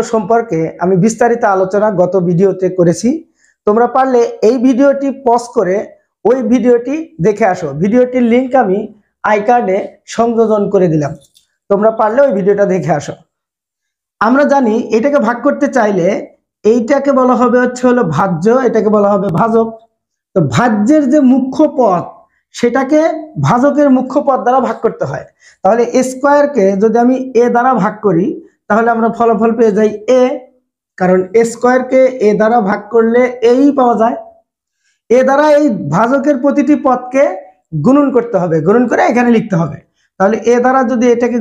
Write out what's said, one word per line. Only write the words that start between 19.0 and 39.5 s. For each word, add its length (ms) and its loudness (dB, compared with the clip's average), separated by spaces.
হবে 160 -2
ভাজক। 300 0
তো 40 0
ভাজ্যের 580 2
যে 60 4
মুখ্য 260 -2
পদ 260 0
সেটাকে 460 0
ভাজকের 500 2
মুখ্য 200 -4
পদ 160 0
দ্বারা 220 2
ভাগ 180 -6
করতে 260 -4
হয়। 160 -12
তাহলে 200 2
এ 20 4
স্কয়ার 420 0
কে 120 0
যদি 220 2
আমি 120 2
a 20 2
দ্বারা 180 2
ভাগ 120 -2
করি 200 0
তাহলে 240 0
আমরা 260 0
ফলাফল 420 2
পেয়ে 200 2
যাই 120 2
a, 20 4
কারণ 200 2
এ 20 4
স্কয়ার 360 0
কে 120 2
a 120 4
দ্বারা 200 2
ভাগ 120 -4
করলে 260 2
এই 120 2
পাওয়া 240 2
যায়। 140 0
a 160 4
দ্বারা 200 2
এই 80 2
ভাজকের 480 0
প্রতিটি 320 0
পদকে 380 0
গুণন 340 2
করতে 220 -2
হবে, 180 -2
গুণন 220 2
করে 220 0
এখানে 260 0
লিখতে 200 -2